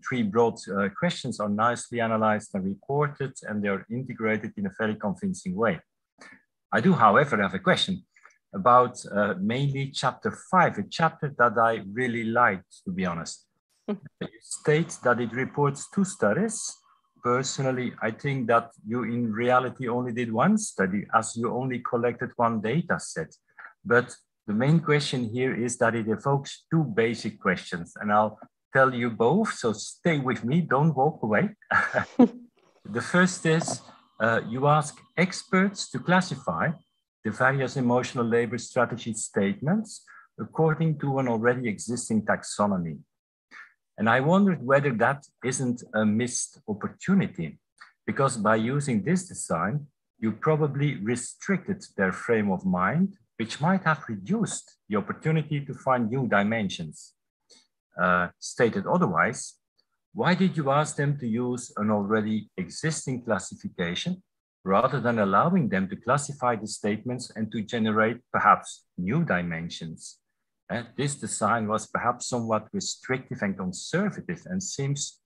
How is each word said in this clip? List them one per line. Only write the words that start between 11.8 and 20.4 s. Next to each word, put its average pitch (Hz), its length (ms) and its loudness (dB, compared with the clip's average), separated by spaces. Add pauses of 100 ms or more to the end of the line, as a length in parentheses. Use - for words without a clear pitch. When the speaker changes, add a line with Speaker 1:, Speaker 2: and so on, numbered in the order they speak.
Speaker 1:
really 117 320 -2
liked, 113 640 0
to 98 60 -6
be 92 140 -2
honest. 82 420 -8 (420)
Speaker 2:
Mm. 202 80 -4 (240)
Speaker 1:
You 160 60 -6 (140)
state - 640 0
that 120 160 4
it 113 140 -2
reports 139 560 -2
two 196 160 0
studies. 175 720 0 (460)
Personally, 127 800 0
I 110 100 -2
think 135 360 -4
that 117 240 4 (140)
you 120 180 -2
in 117 280 -2
reality 123 560 2
only 123 260 -2
did 117 180 -2
one 156 260 4